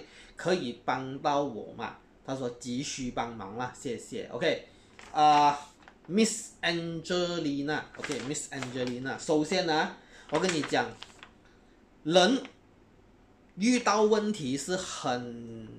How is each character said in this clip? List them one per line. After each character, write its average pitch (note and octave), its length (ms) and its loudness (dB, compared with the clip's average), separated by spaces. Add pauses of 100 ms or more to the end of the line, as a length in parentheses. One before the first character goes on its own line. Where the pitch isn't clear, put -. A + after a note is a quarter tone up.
(360)
可 F3 160 0
以 C#3 320 -2
帮 C3 360 -4
到 D3 220 2
我 A#2 300 -6
吗？” A2 240 -10 (300)
他 C3+ 100 -4
说 C3 140 -4
急 B2 320 -6
需 B2+ 300 -6
帮 A#2+ 220 -4
忙 G#2 220 -10
啦， B2 220 -6
谢 A#2+ 180 -6
谢。 - 340 -10
OK， D3+ 360 -2 (460)
啊， D3 460 8 (480)
Miss G#3+ 460 0 (100)
Angelina，OK，Miss D#3 1900 -2
Angelina， B2+ 640 -4
首 D3+ 260 2
先 F3 240 0
啊， D#3+ 280 2 (340)
我 D3+ 80 2
跟 F3 140 2
你 D#3+ 100 0
讲， B2+ 240 0 (1160)
人 F3+ 400 4 (1120)
遇 A#3+ 240 4
到 G#3+ 220 4
问 G#3+ 280 4
题 C#3 280 -2
是 F3+ 180 -2
很 A#2+ 920 -6 (120)